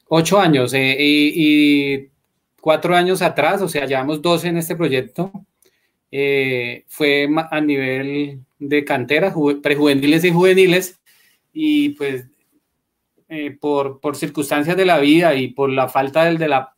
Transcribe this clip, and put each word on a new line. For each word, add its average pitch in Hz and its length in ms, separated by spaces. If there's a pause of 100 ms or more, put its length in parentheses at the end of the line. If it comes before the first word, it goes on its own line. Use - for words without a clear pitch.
Ocho 165 320
años, 135 340
eh, 135 260
y, 147 360
y 147 720 (500)
cuatro 160 360
años 180 260
atrás, 170 400
o 185 60
sea, 147 180
llevamos 135 380
doce 170 240
en 170 100
este 165 180
proyecto, 147 560 (800)
eh, 131 760
fue 143 400
ma-, 160 240
a 151 100
nivel 139 800 (180)
de 147 260
cantera, 143 480
ju-, 147 300
prejuveniles 147 640
y 180 80
juveniles, 185 680 (560)
y 151 340
pues, 135 360 (1040)
eh, 151 300
por, 139 400
por 147 160
circunstancias 147 600
de 190 100
la 175 120
vida 151 380
y 127 140
por 139 200
la 131 180
falta 139 380
del, 170 140
de 160 80
la, 135 300